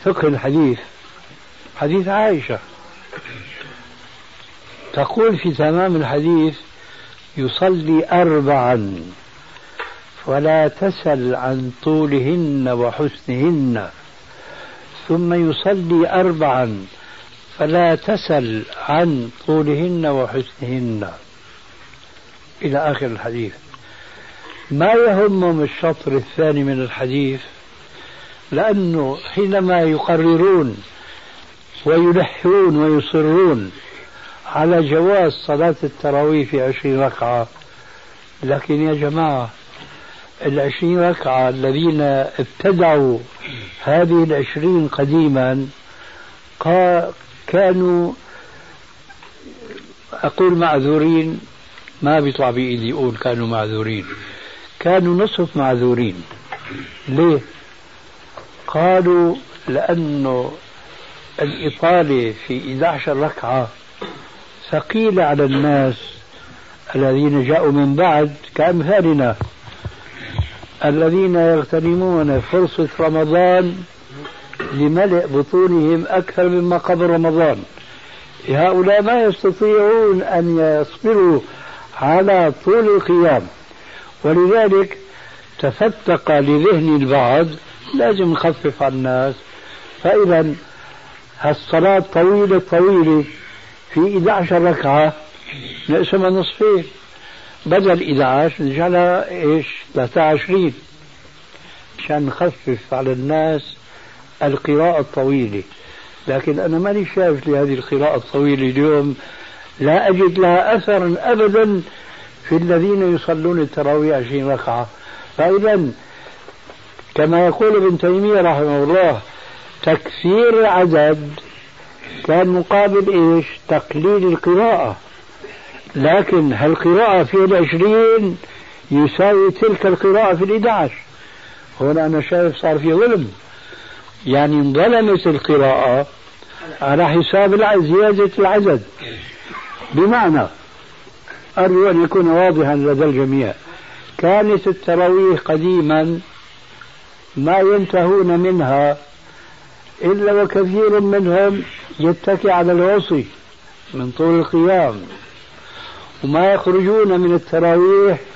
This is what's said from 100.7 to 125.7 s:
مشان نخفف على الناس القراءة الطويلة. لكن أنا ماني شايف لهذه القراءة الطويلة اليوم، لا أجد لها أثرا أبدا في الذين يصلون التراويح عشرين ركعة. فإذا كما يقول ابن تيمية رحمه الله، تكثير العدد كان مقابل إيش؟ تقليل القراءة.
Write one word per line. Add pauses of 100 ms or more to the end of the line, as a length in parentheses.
مشان
نخفف (160)
على
الناس (640)
القراءة
الطويلة. (640)
لكن
أنا
ماني
شايف
لهذه
القراءة
الطويلة
اليوم، (640)
لا
أجد
لها
أثرا
أبدا (640)
في
الذين
يصلون
التراويح
عشرين
ركعة. (500)
فإذا (1300)
كما
يقول
ابن
تيمية
رحمه
الله، (640)
تكثير
العدد (920)
كان
مقابل
إيش؟ (220)
تقليل
القراءة. (1000)